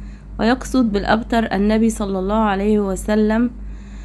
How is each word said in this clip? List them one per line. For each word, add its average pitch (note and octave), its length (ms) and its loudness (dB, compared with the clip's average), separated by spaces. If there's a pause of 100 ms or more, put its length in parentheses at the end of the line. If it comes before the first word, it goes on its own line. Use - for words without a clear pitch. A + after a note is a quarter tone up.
(400)
ويقصد B3 520 2
بالأبتر A3 640 0
النبي G#3+ 360 2
صلى G3 300 -4
الله G3 160 -2
عليه G#3 440 2
وسلم، G#3+ 720 0 (540)